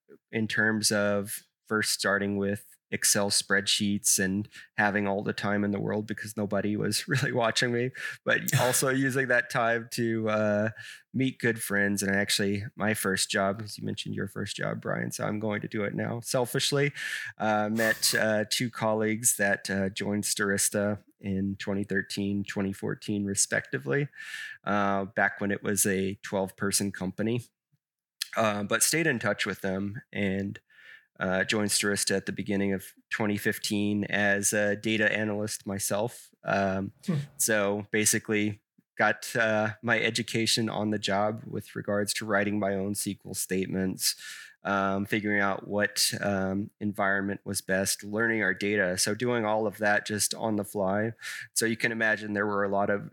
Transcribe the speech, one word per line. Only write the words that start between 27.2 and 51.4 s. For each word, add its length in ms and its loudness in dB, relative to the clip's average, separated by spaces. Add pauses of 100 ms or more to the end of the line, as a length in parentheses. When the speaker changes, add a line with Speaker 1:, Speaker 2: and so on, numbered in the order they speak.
Speaker 1:
uh, 260 2
but 200 0
stayed 240 2
in 120 2
touch 280 0
with 160 -4
them 400 -2 (100)
and, 480 -2 (600)
uh, 240 2
joined 260 2
Stirista 460 2
at 100 -2
the 60 -4
beginning 400 0
of 120 -2 (240)
twenty 280 0
fifteen 680 0
as 480 2
a 240 2
data 340 2
analyst 560 -2
myself. 640 -4 (140)
Um, 480 0 (140)
Speaker 2:
Hmm. 80 0 (240)
Speaker 1:
so 540 0
basically 680 2 (380)
got, 360 2
uh, 360 2 (120)
my 180 2
education 680 0
on 220 0
the 80 0
job 480 0
with 280 -10
regards 400 -2
to 100 -6
writing 340 2
my 160 0
own 180 -2
S 120 -4
Q 120 -4 (100)
L 80 -10
statements, 800 -2 (480)
um, 420 0
figuring 360 0
out 260 0
what, 540 0
um, 500 0 (100)
environment 640 0
was 160 -4
best, 440 0
learning 380 0
our 120 2
data. 420 0
So 180 0
doing 300 0
all 220 2
of 120 -4
that 280 2
just 280 0
on 220 0
the 80 0
fly. 480 0 (420)